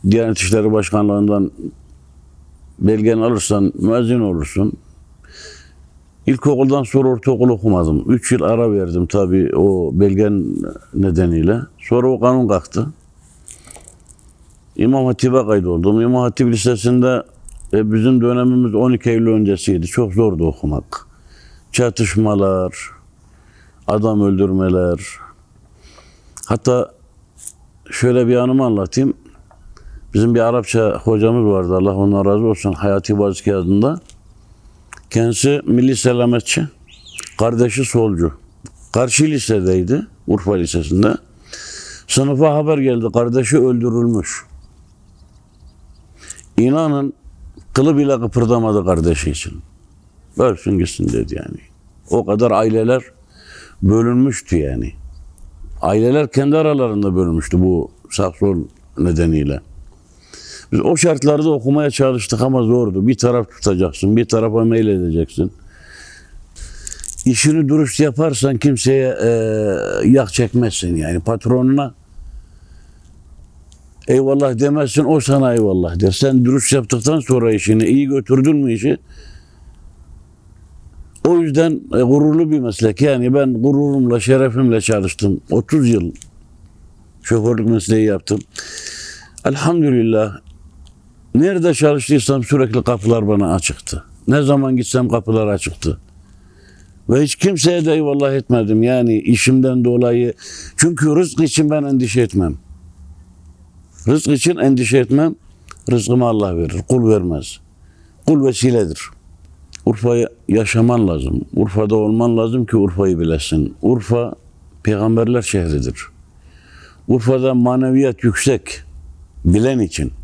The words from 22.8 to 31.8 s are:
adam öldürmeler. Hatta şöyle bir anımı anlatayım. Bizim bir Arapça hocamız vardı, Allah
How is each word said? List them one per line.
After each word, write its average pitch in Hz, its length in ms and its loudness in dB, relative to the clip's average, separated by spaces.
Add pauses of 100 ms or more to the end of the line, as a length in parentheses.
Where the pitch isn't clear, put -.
adam 107 340 0
öldürmeler. 92 760 0 (1500)
Hatta 123 480 -2 (1000)
şöyle 123 360 2
bir 123 80 4
anımı 127 300 2
anlatayım. 113 480 -2 (1000)
Bizim 113 220 2
bir 117 40 2
Arapça 113 640 0
hocamız 113 420 2
vardı, 92 300 2
Allah 95 200 2